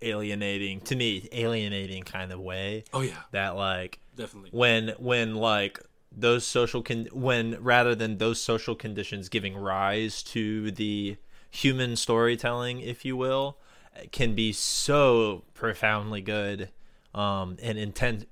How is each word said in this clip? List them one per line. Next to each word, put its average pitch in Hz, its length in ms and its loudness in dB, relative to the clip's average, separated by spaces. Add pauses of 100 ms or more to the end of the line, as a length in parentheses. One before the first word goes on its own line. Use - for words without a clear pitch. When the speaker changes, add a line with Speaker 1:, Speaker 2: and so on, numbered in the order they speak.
Speaker 1:
alienating, 101 800 -4
to - 160 -4
me, 110 360 -2
alienating 104 680 -4
kind 92 300 -8
of 92 80 -10
way. 95 520 -6
Speaker 2:
Oh, 131 80 -2
yeah. 120 140 -4 (160)
Speaker 1:
That, 98 260 -2
like, 95 440 -4 (160)
Speaker 2:
Definitely. 104 360 -14
Speaker 1:
when, 113 360 4 (100)
when, 117 380 0
like, 107 440 2 (300)
those 120 340 4
social 120 380 2
con-, 113 300 -2
when, 120 500 0
rather 120 320 6
than 110 240 0
those 113 220 2
social 113 340 0
conditions 101 540 -8
giving 98 280 -2
rise 98 680 0
to 107 480 -2
the 104 440 -2 (340)
human 127 460 0
storytelling, 120 840 2
if 120 240 -10
you 131 120 -4
will, 135 400 0 (540)
can 117 240 2
be 110 180 2
so 120 920 4 (100)
profoundly 107 640 0
good, 101 500 -4 (440)
um, 98 480 0
and 110 160 -2
inten-, 107 540 -2